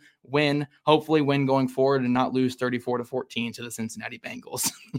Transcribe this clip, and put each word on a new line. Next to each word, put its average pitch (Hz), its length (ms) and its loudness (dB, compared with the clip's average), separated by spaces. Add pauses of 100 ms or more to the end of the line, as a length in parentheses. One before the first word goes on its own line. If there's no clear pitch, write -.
(240)
win, 147 420 0 (180)
hopefully 151 380 4
win 139 240 2
going 135 220 2
forward 135 340 2
and 123 120 0
not 127 200 2
lose 127 220 0
thirty-four 123 420 -2
to 120 60 -4
fourteen 117 480 -6
to 120 100 -14
the 120 80 -10
Cincinnati 113 480 -8
Bengals. 123 580 -8
<laughs> - 60 -20 (180)